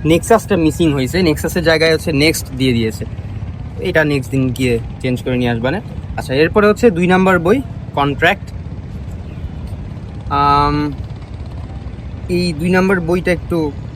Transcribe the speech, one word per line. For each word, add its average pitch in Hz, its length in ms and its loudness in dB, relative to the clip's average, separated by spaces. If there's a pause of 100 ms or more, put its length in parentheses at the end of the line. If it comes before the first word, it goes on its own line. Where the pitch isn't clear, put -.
নেক্সাসটা 185 500 4
মিসিং 160 380 2
হয়েছে, 135 280 0
নেক্সাসের 160 420 0
জায়গায় 160 300 4
হচ্ছে 160 180 -2
নেক্সট 151 340 2 (120)
দিয়ে 127 160 2
দিয়েছে, 110 320 -2 (720)
এটা 160 240 2
নেক্সট 143 280 0
দিন 131 180 2
গিয়ে 120 300 0 (220)
চেঞ্জ 127 220 -2
করে 127 140 0
নিয়ে 123 140 2
আসবানে। 127 300 -2 (360)
আচ্ছা, - 160 -4
এরপরে 175 340 4
হচ্ছে 214 240 6
দুই 175 160 2
নাম্বার 185 320 4
বই 202 220 4 (320)
কন্ট্রাক্ট। 143 580 0 (1800)
আম, 143 600 2 (1400)
এই 180 240 0
দুই 160 160 -2
নাম্বার 185 300 4
বইটা 175 320 0
একটু 160 400 -2 (240)